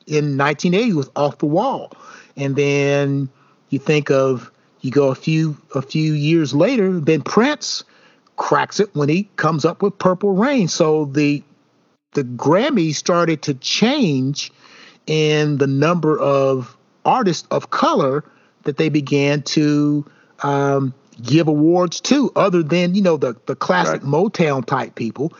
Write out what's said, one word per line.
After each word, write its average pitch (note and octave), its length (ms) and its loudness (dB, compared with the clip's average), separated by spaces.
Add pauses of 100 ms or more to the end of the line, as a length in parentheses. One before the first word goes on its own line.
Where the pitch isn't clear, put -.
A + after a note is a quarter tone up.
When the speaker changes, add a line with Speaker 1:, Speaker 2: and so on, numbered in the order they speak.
Speaker 1:
in D3 300 -2
nineteen D3+ 380 0
eighty A3+ 180 0
with C#3 220 -2
Off C#3+ 240 -2
the D#3+ 80 -2
Wall. G3+ 440 -4 (460)
And C#3 180 -4
then C#3+ 720 0 (420)
you C#3 100 -2
think D3+ 320 0
of, C3+ 400 0 (300)
you C3 100 -4
go C#3 180 4
a C3 60 -2
few, D#3+ 420 -2 (160)
a C3+ 80 -2
few D#3 320 -2
years D3+ 400 0
later, F#3 460 2
then D3+ 240 0
Prince - 600 0 (540)
cracks - 420 -2
it G#3 160 -2
when C#3+ 140 0
he F#3 140 0 (120)
comes D#3+ 300 -2
up E3+ 160 0
with G3 160 -2
Purple F#3 360 0
Rain. A3 340 2
So D#3 380 0
the, C#3+ 360 0 (720)
the C#3+ 100 -2
Grammys D#3+ 720 0
started E3+ 480 0
to C#3+ 120 -4
change D3 960 0 (560)
in D3+ 500 0
the C#3 100 2
number D#3 520 2
of C3+ 580 0 (260)
artists F#3+ 460 0
of - 220 -4
color D3+ 520 0 (400)
that D3 140 -4
they D#3 120 2
began C#3+ 540 0
to, D3 640 0 (380)
um, C#3 500 0 (280)
give D3+ 260 2
awards E3 540 2
to, C4 340 0
other F3 260 2
than, F3 320 0
you G#3 80 0
know, F3 160 2
the, B2+ 180 -4 (100)
the C3+ 100 -6
classic E3 480 -2
Speaker 2:
Right. C#3+ 80 -4
Speaker 1:
Motown D3+ 540 0
type B2 300 -4
people. A#2+ 440 -6